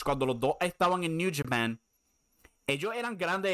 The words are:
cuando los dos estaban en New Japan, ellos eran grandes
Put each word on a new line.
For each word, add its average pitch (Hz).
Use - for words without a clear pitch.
cuando 135
los 127
dos 135
estaban 180
en 165
New 180
Japan, 123
ellos 151
eran 233
grandes 185